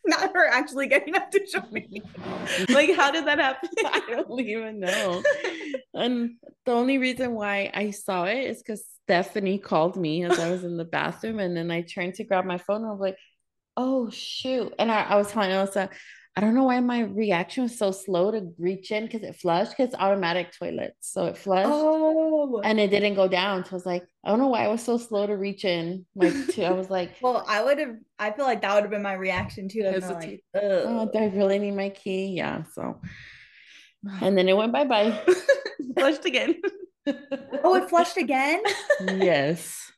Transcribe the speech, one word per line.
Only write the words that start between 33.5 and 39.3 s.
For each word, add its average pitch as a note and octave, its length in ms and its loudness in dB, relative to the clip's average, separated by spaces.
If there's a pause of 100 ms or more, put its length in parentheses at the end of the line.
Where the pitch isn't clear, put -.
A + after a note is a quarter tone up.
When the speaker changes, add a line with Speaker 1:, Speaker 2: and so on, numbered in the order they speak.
Speaker 3:
<sighs> G3 180 -10
And G3 160 4
then F#3 120 6
it F#3+ 80 6
went A3+ 160 2
bye-bye. A#3 520 2
Speaker 2:
<laughs> F4+ 80 8 (640)
Flushed D4 280 2
again. B3+ 360 0 (460)
<laughs> C#4 60 0 (500)
Speaker 1:
Oh, F4+ 120 8
it F#4 140 2
flushed E4+ 280 4
again? C#4+ 440 0 (380)
Speaker 3:
Yes. F3 1000 0